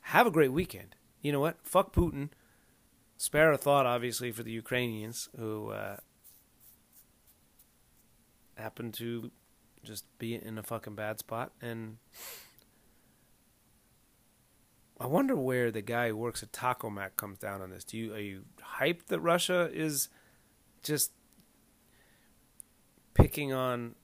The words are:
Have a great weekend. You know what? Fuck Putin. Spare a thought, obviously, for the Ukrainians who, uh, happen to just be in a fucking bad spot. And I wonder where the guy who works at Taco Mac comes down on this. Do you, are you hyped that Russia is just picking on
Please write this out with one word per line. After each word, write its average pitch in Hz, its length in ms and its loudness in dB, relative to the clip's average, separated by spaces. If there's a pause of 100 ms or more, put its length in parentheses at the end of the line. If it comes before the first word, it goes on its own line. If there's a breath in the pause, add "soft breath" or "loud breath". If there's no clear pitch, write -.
Have 233 260 6
a 220 40 2
great 147 220 6
weekend. 104 440 -4 (260)
You 147 100 0
know 139 80 2
what? 156 220 0
Fuck - 320 2
Putin. 147 340 2 (880 soft breath)
Spare 156 360 6
a 143 40 4
thought, 139 300 6
obviously, 120 440 0
for 113 120 -8
the 113 100 -8
Ukrainians 113 840 -4
who, 107 340 -6
uh, 104 260 -6 (2500)
happen 113 340 -10
to 117 400 -6 (540)
just 107 200 -12 (140)
be 117 160 -6
in 110 240 -8
a 104 40 -10
fucking 107 320 -8
bad 107 240 -6
spot. 117 420 -8
And 113 380 -8 (3000 loud breath)
I 120 60 -4
wonder 254 300 4
where 127 340 2
the 107 120 -4
guy 117 260 0
who 107 80 -2
works 117 260 -4
at 104 100 -16
Taco 123 380 -2
Mac 98 260 -8
comes 101 220 -10
down 98 240 -6
on 92 80 -10
this. 92 140 -14
Do - 120 -12
you, 110 180 -6
are 107 60 -8
you 98 240 -8 (340)
hyped 170 280 0
that 175 140 0
Russia 170 520 2
is 151 360 -2 (760 soft breath)
just 151 300 0 (2000 soft breath)
picking - 380 6
on 123 520 -2